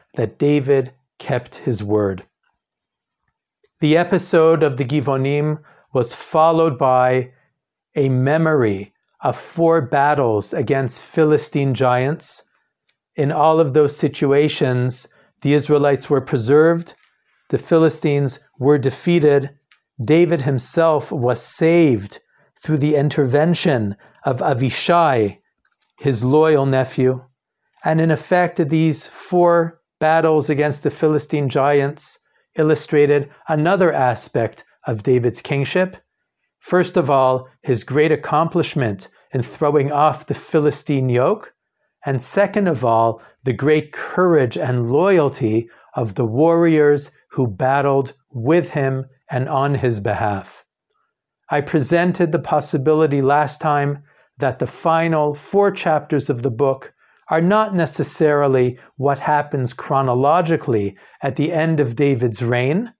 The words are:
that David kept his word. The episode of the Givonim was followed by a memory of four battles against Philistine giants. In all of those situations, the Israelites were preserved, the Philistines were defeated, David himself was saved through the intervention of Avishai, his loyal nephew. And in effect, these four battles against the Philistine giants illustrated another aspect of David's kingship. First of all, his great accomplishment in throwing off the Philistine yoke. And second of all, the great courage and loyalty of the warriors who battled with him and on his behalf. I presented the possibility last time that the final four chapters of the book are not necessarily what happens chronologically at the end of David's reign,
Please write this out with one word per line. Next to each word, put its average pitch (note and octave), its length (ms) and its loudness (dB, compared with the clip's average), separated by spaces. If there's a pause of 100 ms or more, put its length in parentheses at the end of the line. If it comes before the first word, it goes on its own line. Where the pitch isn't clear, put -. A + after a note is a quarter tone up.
(140)
that - 240 -4
David C#3 540 0 (260)
kept - 380 -8
his A2 260 -6
word. G2+ 420 -2 (1600)
The D#3 160 4
episode E3+ 640 2
of C3+ 140 0
the C3+ 80 -4
Givonim C#3+ 800 -2 (300)
was A#2+ 220 -2
followed D#3+ 640 0
by B2+ 540 2 (640)
a C#3 120 0
memory C3 840 0 (280)
of B2+ 160 -4
four E3 440 0
battles C#3 720 0
against C3 500 -4
Philistine D3+ 720 0
giants. C3 680 -2 (720)
In C#3+ 160 0
all D#3+ 260 2
of D3 160 0
those D3 220 2
situations, C#3 1120 0 (340)
the C#3+ 120 2
Israelites C#3+ 560 2
were C#3 100 2
preserved, D3+ 760 2 (540)
the - 100 -2
Philistines D3+ 800 0 (180)
were C#3+ 200 4
defeated, C#3 720 2 (540)
David D#3+ 380 4
himself D3 680 0
was B2 300 -2
saved D#3+ 800 0 (400)
through D#3 180 -2
the D3+ 180 0
intervention C#3+ 1000 0 (300)
of B2+ 140 -2
Avishai, C3+ 1000 0 (600)
his B2 260 -2
loyal D3+ 400 4
nephew. C3 580 0 (600)
And D#3+ 160 0
in E3 100 2
effect, F3 600 0
these D#3+ 360 0
four E3+ 760 0 (180)
battles D#3 480 2
against D3 340 -2
the C#3+ 80 0
Philistine D3 600 -2
giants C#3+ 680 -2 (380)
illustrated D3 720 2 (200)
another E3+ 440 2
aspect B2 720 -2 (220)
of G#2+ 160 -6
David's B2 400 0
kingship. F3+ 560 -2 (600)
First - 380 -2
of D3+ 140 0
all, C3 380 2 (120)
his A#2+ 240 -2
great D3+ 260 0
accomplishment D3+ 1000 -2 (220)
in B2+ 100 -2
throwing D3 500 0
off D3 320 0
the - 80 -6
Philistine C#3+ 800 -2
yoke. C#3 420 0 (540)
And C3+ 160 -4
second G3 440 -2
of C#3+ 160 -2
all, A2+ 400 0 (200)
the B2+ 100 -2
great D3 400 0
courage E3 640 0
and B2 340 -4
loyalty C#3 800 0 (280)
of A2+ 180 -4
the B2+ 100 -2
warriors D3 880 2 (180)
who C3 180 -2
battled C3+ 680 -2 (160)
with D3 400 0
him C3+ 340 -4 (260)
and C3 200 -4
on C#3+ 240 0
his A#2+ 260 -2
behalf. G2+ 640 -6 (840)
I D3 100 0
presented E3+ 720 0
the E3+ 60 0
possibility D3+ 840 0
last C#3+ 400 0
time C#3+ 420 -2 (360)
that C3 220 -4
the B2+ 60 -4
final D#3+ 680 0
four G3 360 0
chapters D3+ 600 -2
of B2 100 -4
the A#2+ 100 -2
book C3+ 440 -4 (340)
are D#3+ 140 0
not G#3 320 0
necessarily C#3+ 1040 0 (180)
what C#3 220 -2
happens C#3+ 560 -4
chronologically C#3 1200 0 (240)
at C3+ 160 -6
the C#3+ 160 -2
end D#3+ 280 -2
of A#2+ 160 -2
David's B2 460 0
reign, B2+ 580 -2